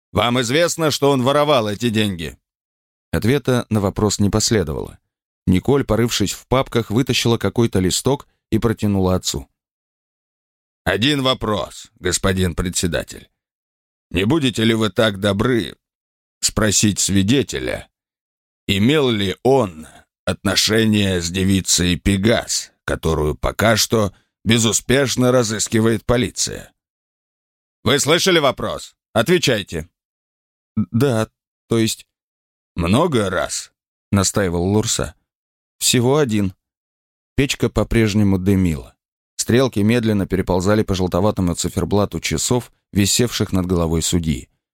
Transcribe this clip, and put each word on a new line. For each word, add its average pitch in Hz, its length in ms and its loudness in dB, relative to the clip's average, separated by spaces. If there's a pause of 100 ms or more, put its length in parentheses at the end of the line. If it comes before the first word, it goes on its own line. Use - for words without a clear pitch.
(120)
"Вам 120 280 0
известно, 156 500 0
что 139 200 2
он 135 120 2
воровал 139 460 2
эти 104 220 -2
деньги?" 98 460 -2 (760)
Ответа 123 580 0
на 107 100 0
вопрос 98 380 0
не 101 120 2
последовало. 76 680 -2 (480)
Николь, 120 380 2
порывшись 107 480 0
в - 140 -18
папках, 123 440 -2
вытащила 117 480 0
какой-то 113 420 0
листок - 480 -2 (220)
и 113 80 0
протянула 98 580 0
отцу. - 320 -6 (1400)
"Один 123 380 0
вопрос, 110 760 -4
господин 92 560 0
председатель. - 760 -4 (800)
Не 90 140 -2
будете 127 400 0
ли 113 100 4
вы 110 160 0
так 107 300 0
добры 104 560 0 (640)
спросить 104 580 0
свидетеля, 95 880 -2 (800)
имел 127 440 2
ли 101 320 -2
он 104 440 2 (380)
отношение 101 960 0
с 85 100 -6
девицей 90 680 0
Пегас, 98 760 -2 (120)
которую 76 520 -2
пока 101 400 0
что 104 380 0 (300)
безуспешно 120 880 2
разыскивает 110 720 0
полиция?" 98 680 -4 (1120)
"Вы 135 160 0
слышали 165 400 2
вопрос? 113 560 -2 (180)
Отвечайте". 117 760 0 (880)
"Да, 110 520 0 (400)
то 113 100 0
есть". 113 280 -2 (720)
"Много 110 540 0
раз?" - 420 -6 (400)
настаивал 95 500 0
Лурса. 104 520 -2 (640)
"Всего 131 380 2
один". 107 360 0 (800)
Печка 135 340 0
по-прежнему 107 680 2
дымила. 92 560 0 (420)
Стрелки 117 440 0
медленно 107 460 2
переползали 92 560 0
по 98 120 -2
желтоватому 90 600 0
циферблату 87 640 -2
часов, - 500 -2 (220)
висевших 104 600 0
над 92 140 0
головой 82 360 0
судьи. 78 460 -2 (260)